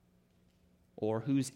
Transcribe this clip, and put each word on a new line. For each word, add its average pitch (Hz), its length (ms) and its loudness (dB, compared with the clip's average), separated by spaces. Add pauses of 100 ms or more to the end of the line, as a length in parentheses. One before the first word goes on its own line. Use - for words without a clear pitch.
(960)
or 110 240 0
whose 135 360 0